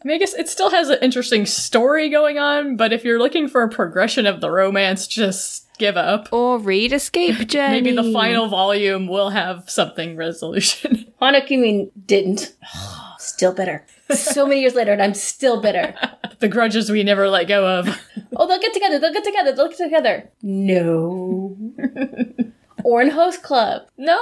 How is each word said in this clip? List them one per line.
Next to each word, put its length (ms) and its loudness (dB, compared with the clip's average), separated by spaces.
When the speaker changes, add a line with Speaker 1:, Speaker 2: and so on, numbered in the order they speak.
Speaker 1:
I 40 -8
mean, 100 0
I 20 0
guess 160 -2
it 140 -6
still 220 0
has 180 2
an 140 4
interesting 440 0
story 640 2
going 280 2
on, 380 0
but 160 2
if 120 -2
you're 160 2
looking 280 2
for 140 2
a 60 2
progression 580 0
of 140 0
the 100 -4
romance, 560 0
just 600 -4
give 180 0
up. 360 0
Speaker 2:
Or 260 2
read 340 0
Escape 460 0
Speaker 1:
<laughs> 160 -6
Maybe 380 2
the 100 2
Speaker 2:
Journey. 100 0
Speaker 1:
final 360 2
volume 580 0
will 240 -2
have 400 -4
something 460 -4
resolution. 920 -4
<laughs> 60 -12
Speaker 3:
Hanakimi 680 2
didn't. 540 0
<sighs> 580 -16
Still 360 -2
bitter. 320 -6
So 320 0
many 160 2
years 120 4
later, 180 2
and 100 2
I'm 120 2
still 480 0
bitter. 380 0
Speaker 1:
<laughs> 40 -4
The 80 2
grudges 400 0
we 160 2
never 240 2
let 200 2
go 200 4
of. 180 0
<laughs> 200 -12
Speaker 3:
"Oh, 100 2
they'll 120 2
get 140 -2
together. 260 0
They'll 140 0
get 120 -2
together. 280 0
They'll 160 2
get 80 -16
together." 540 0
No. 1120 -2
<laughs> 80 -6
Or 200 4
in 80 4
Host 320 0
Club. 400 0
Speaker 1:
No, 240 2